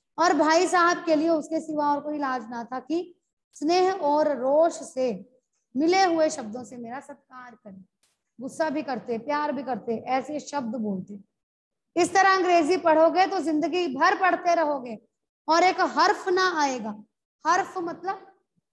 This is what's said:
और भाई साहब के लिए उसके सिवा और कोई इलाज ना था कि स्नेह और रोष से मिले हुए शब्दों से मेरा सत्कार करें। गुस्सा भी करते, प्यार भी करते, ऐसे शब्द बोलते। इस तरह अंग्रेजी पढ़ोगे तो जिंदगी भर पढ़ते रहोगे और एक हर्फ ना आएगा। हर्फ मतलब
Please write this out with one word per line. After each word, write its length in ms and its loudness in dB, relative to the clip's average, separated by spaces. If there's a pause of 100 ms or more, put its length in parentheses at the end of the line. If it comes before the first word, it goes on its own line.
(180)
और 140 4
भाई 340 4
साहब 380 2
के 120 2
लिए 120 2
उसके 320 0
सिवा 340 -2
और 60 -4
कोई 140 -6
इलाज 360 -6
ना 140 -10
था 160 -10
कि 340 -6 (400)
स्नेह 380 2
और 440 2
रोष 360 2
से 580 -6 (460)
मिले 280 4
हुए 260 2
शब्दों 340 -10
से 120 -18
मेरा 240 -12
सत्कार 540 -20
करें। 300 -20 (560)
गुस्सा 300 -4
भी 120 -4
करते, 360 -6
प्यार 340 -4
भी 100 -6
करते, 340 -6
ऐसे 440 -4
शब्द 360 -6
बोलते। 440 -6 (800)
इस 140 2
तरह 220 6
अंग्रेजी 400 4
पढ़ोगे 500 4
तो 140 -2
जिंदगी 540 0
भर 260 2
पढ़ते 340 2
रहोगे 440 -2 (500)
और 140 4
एक 180 4
हर्फ 480 0
ना 320 0
आएगा। 440 -4 (420)
हर्फ 320 0
मतलब 580 -8 (360)